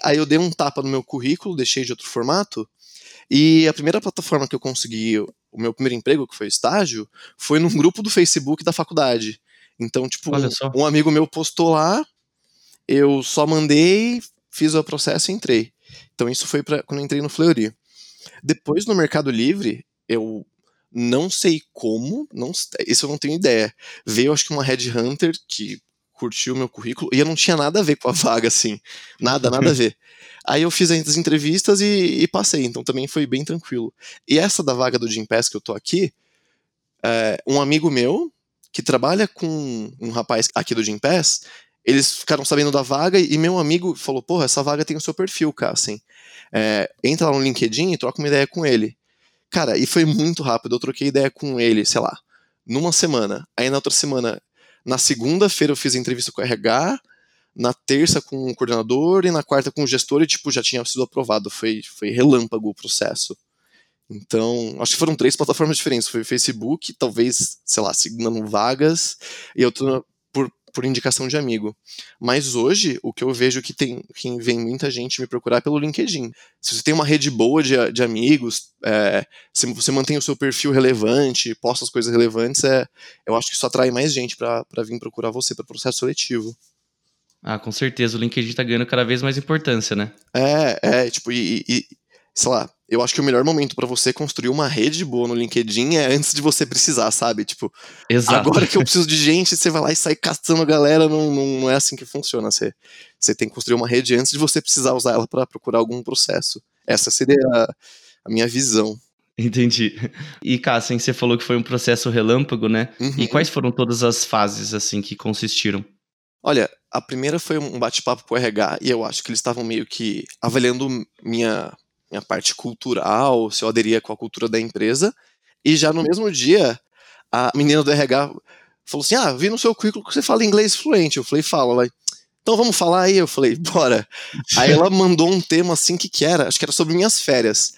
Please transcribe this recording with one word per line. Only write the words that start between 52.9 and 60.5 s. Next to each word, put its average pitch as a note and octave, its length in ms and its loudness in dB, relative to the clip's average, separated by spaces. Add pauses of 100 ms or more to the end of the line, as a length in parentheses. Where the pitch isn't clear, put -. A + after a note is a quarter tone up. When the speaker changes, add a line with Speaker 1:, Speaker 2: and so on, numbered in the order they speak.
Speaker 1:
semana. A#2+ 540 0 (100)
Aí B2 120 0
na C#3 80 0
outra D3 160 -2
semana, B2+ 480 -2 (440)
na B2+ 120 -2
segunda-feira D3 760 2
eu C#3 40 -2
fiz B2+ 180 -2
a B2+ 40 -2
entrevista B2 340 -6
com - 80 -10
o G#2 40 -2
R B2 100 0
H, B2 460 0 (540)
na B2 200 -2
terça C#3+ 480 0
com C3+ 280 -8
o A#2+ 40 -6
coordenador B2+ 720 0
e F3+ 40 2
na D#3 120 0
quarta C#3 280 0
com D3 120 -4
o C#3 40 0
gestor C3 360 0
e, D#3+ 40 2
tipo, - 240 -4